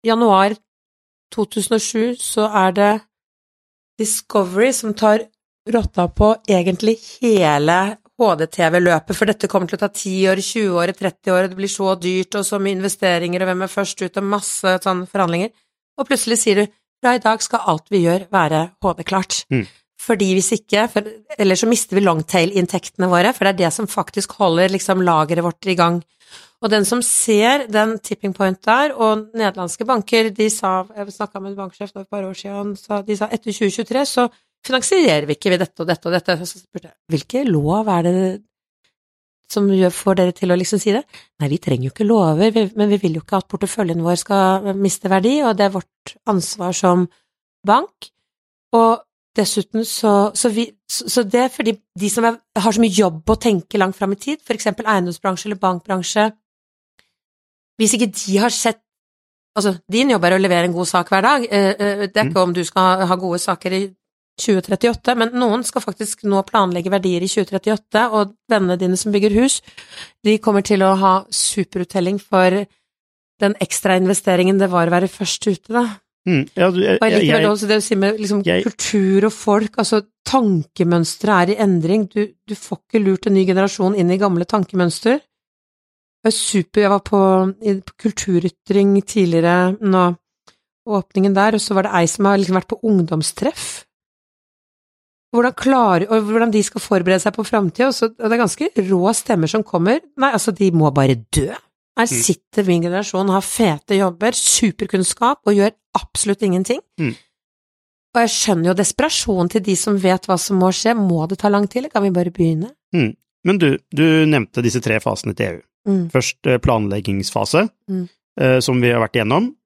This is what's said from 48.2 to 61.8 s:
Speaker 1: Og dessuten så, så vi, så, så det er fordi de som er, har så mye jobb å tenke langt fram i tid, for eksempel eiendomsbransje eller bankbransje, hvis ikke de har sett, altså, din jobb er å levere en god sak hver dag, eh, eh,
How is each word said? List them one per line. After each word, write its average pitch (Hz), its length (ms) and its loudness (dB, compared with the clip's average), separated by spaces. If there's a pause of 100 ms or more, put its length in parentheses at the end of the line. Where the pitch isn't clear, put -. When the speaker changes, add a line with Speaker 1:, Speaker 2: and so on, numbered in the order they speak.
Speaker 1:
Og 226 280 4 (320)
dessuten 214 460 -2
så, 208 560 2
så 247 160 0
vi, 233 140 -2 (180)
så, - 240 -8
så 247 160 0
det 240 160 0
er 262 80 2
fordi 226 220 -4 (260)
de 196 160 -4
som 233 160 0
er, 233 60 -2 (180)
har 208 220 0
så 226 80 0
mye 208 100 2
jobb 180 400 0
å - 80 4
tenke 208 400 -2
langt 190 160 -2
fram 196 160 -2
i 196 80 -8
tid, 302 240 -6
for 233 80 -4
eksempel 214 320 -6
eiendomsbransje 185 640 -2
eller 202 100 -6
bankbransje, 185 680 -2 (1500)
hvis 220 160 2
ikke 214 160 0
de 190 240 -6
har 226 160 2
sett, 220 240 -2 (800)
altså, 208 140 0 (180)
din 247 240 2
jobb 175 140 2
er 180 80 4
å 190 60 2
levere 175 280 2
en 170 60 -4
god 180 140 -4
sak 175 200 -2
hver 196 160 2
dag, 254 240 2
eh, 202 240 2
eh, 202 320 -2